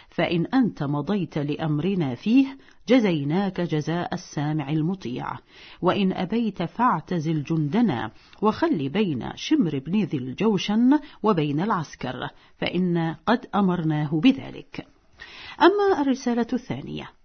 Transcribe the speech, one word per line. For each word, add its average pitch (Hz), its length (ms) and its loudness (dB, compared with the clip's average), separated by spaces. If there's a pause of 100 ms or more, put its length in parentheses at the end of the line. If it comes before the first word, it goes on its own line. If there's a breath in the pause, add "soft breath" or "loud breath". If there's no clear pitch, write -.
"فإن 165 380 0
أنت 240 360 2
مضيت 147 560 -2
لأمرنا 147 760 -2
فيه 269 440 2 (300 soft breath)
جزيناك 185 720 2
جزاء 160 540 -2
السامع 151 560 -4
المطيع، 151 600 -4 (500 loud breath)
وإن 185 300 2
أبيت 196 500 -4
فاعتزل 165 800 -2
جندنا 147 680 0 (320 soft breath)
وخل 208 460 0
بين 151 460 -2
شمر 175 520 0
بن 190 180 0
ذي 151 140 -2
الجوشن 208 800 2 (240 loud breath)
وبين 151 380 2
العسكر، 131 680 -4 (280 soft breath)
فإن 170 580 0 (120)
قد 226 280 2
أمرناه 160 680 0
بذلك". - 640 0 (760 loud breath)
أما 392 380 6
الرسالة 240 520 0
الثانية 147 580 -6 (140)